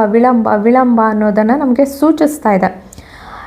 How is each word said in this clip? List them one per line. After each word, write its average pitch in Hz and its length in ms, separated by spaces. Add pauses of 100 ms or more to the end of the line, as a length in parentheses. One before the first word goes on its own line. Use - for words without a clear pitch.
ವಿಳಂಬ, 233 500
ವಿಳಂಬ 233 500
ಅನ್ನೋದನ್ನ 214 500
ನಮಗೆ 277 280
ಸೂಚಿಸ್ತಾ 294 680
ಇದೆ. 190 320 (640)